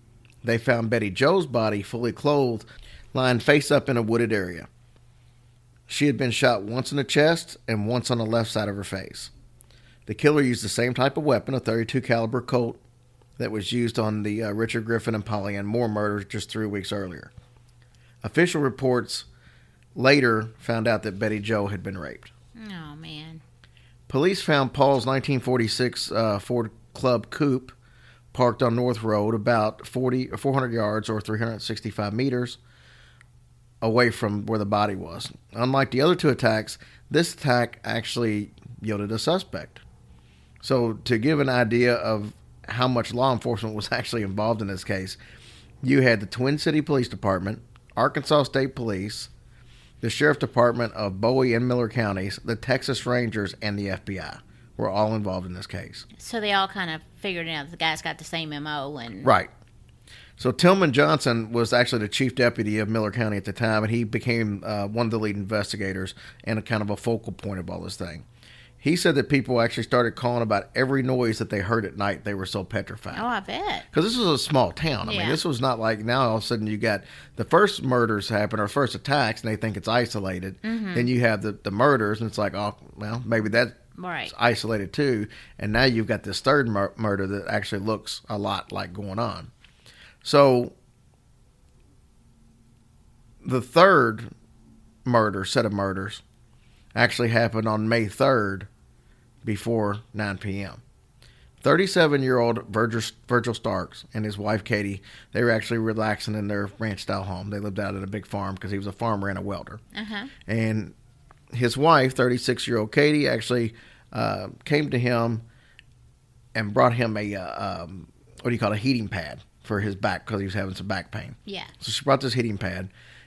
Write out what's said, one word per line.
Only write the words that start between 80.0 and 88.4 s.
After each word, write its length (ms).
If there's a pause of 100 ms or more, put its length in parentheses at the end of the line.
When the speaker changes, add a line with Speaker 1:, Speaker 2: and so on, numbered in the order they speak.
Speaker 2:
Mm-hmm. 340
Speaker 1:
Then 100
you 140
have 220
the, 100 (100)
the 80
murders, 500
and 80
it's 100
like, 180
"Oh, 180 (220)
well, 280
maybe 240
that's 220 (260)
Speaker 2:
Right. 400
Speaker 1:
isolated 560
too." 360 (280)
And 160
now 120
you've 240
got 160
this 160
third 280
mur-, 280
murder 320
that 180
actually 380
looks 440
a 80
lot 360